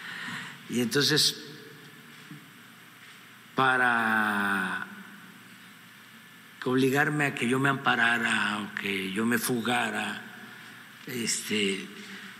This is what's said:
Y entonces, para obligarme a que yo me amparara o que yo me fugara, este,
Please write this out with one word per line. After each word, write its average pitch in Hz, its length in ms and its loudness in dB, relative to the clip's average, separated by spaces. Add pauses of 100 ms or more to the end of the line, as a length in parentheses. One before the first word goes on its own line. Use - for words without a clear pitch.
(680)
Y 117 120 0
entonces, 135 640 4 (2000)
para 110 1300 2 (1800)
obligarme 143 640 4
a 139 80 0
que 123 140 0
yo 131 120 4
me 139 80 4
amparara 117 920 2
o 101 220 -6
que 98 320 -4
yo 107 120 2
me 117 140 4
fugara, 110 840 0 (840)
este, 104 800 -2 (540)